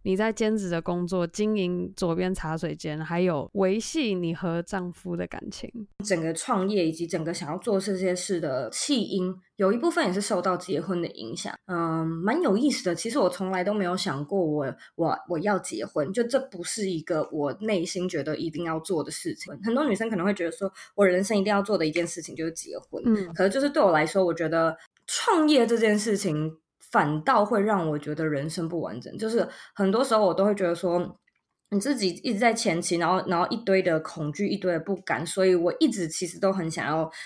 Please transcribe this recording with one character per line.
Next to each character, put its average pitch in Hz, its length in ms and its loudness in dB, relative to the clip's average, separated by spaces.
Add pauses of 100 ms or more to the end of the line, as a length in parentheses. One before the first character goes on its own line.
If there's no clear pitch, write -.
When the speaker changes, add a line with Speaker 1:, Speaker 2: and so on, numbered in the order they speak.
Speaker 1:
你 190 120 2
在 214 180 2
兼 220 240 2
职 196 120 -2
的 170 120 0
工 175 240 -2
作、 175 200 0
经 214 320 0
营 180 380 -2
左 170 180 0
边 185 200 0
茶 160 240 -4
水 156 180 -4
间， 151 240 -6
还 170 220 -2
有 170 320 0
维 196 260 2
系 240 360 -2
你 170 200 -2
和 170 260 -2
丈 180 300 -6
夫 175 240 -8
的 175 120 -4
感 - 220 -12
情。 - 200 -12 (360)
Speaker 2:
整 190 160 2
个 160 120 -2
创 190 360 0
业 196 160 2
以 160 60 2
及 165 160 -6
整 156 140 -4
个 160 120 -4
想 170 160 -8
要 165 80 -4
做 196 220 0
这 190 180 -2
些 180 180 0
事 180 240 -2
的 131 300 -4
起 269 320 0
因， 185 340 -2 (220)
有 196 160 4
一 240 40 0
部 330 140 2
分 330 160 0
也 180 60 0
是 196 80 0
受 202 200 0
到 180 140 2
结 175 240 -4
婚 175 220 -2
的 170 80 -4
影 113 260 -10
响。 - 180 -8 (140)
嗯， 165 400 0
蛮 185 340 0
有 220 160 4
意 262 140 2
思 - 140 -6
的， 175 100 2
其 226 140 -6
实 262 100 0
我 190 100 4
从 185 220 -2
来 185 100 0
都 196 120 0
没 208 100 0
有 180 120 0
想 147 300 -2
过 196 160 0
我， 151 340 0 (200)
我， 156 220 0 (120)
我 170 100 -2
要 190 200 2
结 - 260 -6
婚， 151 280 -2
就 240 100 0
这 240 160 2
不 185 240 -8
是 196 260 -4
一 165 120 -2
个 160 300 -2
我 143 300 -2
内 208 240 0
心 185 220 -4
觉 160 160 -2
得 151 140 -2
一 165 120 -4
定 170 140 -6
要 160 160 -4
做 160 240 -2
的 - 80 -8
事 - 240 -6
情。 - 280 -14
很 226 100 0
多 277 120 2
女 240 80 2
生 226 160 -2
可 220 60 -2
能 175 100 -2
会 202 80 2
觉 180 120 -2
得 165 60 -2
说， 190 200 -6 (240)
我 202 100 8
人 180 160 6
生 202 160 0
一 190 60 2
定 208 80 0
要 202 100 4
做 196 160 0
的 165 80 2
一 156 60 0
件 170 160 0
事 165 140 -8
情 156 140 -12
就 160 100 -4
是 165 80 -4
结 - 240 -10
婚。 - 280 -10
Speaker 1:
嗯。 202 280 2
Speaker 2:
可 170 100 2
是 196 60 6
就 208 100 0
是 285 100 2
对 285 140 4
我 190 80 8
来 156 140 4
说， 190 180 2
我 170 100 2
觉 165 140 -2
得 165 300 2 (280)
创 - 440 2
业 254 180 6
这 233 100 2
件 214 220 4
事 208 160 2
情 160 420 -2 (220)
反 156 420 2
倒 214 240 4
会 208 160 2
让 196 260 2
我 147 120 0
觉 151 160 -6
得 160 100 -2
人 147 240 -2
生 165 180 -4
不 165 140 -4
完 101 180 -8
整。 - 180 -14
就 220 120 -4
是 220 180 2 (280)
很 196 160 2
多 226 120 4
时 262 120 2
候 214 100 6
我 175 80 4
都 190 100 2
会 208 120 4
觉 196 100 0
得 170 80 2
说， 175 460 -2 (500)
你 202 100 0
自 269 160 0
己 202 140 0 (140)
一 247 100 -2
直 196 60 0
在 233 120 6
前 180 300 0
期， 180 140 0
然 170 120 2
后， 185 200 2
然 175 120 2
后 175 120 2
一 - 60 -2
堆 190 220 2
的 170 200 2
恐 156 340 -6
惧， 202 140 -2
一 196 100 -2
堆 185 160 0
的 160 60 -2
不 185 160 -4
敢， 147 280 -4
所 190 220 0
以 185 80 6
我 175 260 4
一 311 80 6
直 196 200 0
其 170 180 -4
实 160 140 -10
都 190 120 2
很 175 200 -2
想 147 160 -4
要 156 200 0 (180)